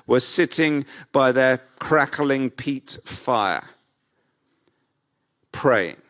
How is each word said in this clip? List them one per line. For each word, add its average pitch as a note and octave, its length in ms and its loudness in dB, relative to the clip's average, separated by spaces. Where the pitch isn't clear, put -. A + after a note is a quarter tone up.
were B2 120 4
sitting D3+ 680 0
by C3 200 4
their C3 280 2
crackling C#3 720 0
peat - 540 -10
fire, G2+ 680 -4
praying. G#2 460 0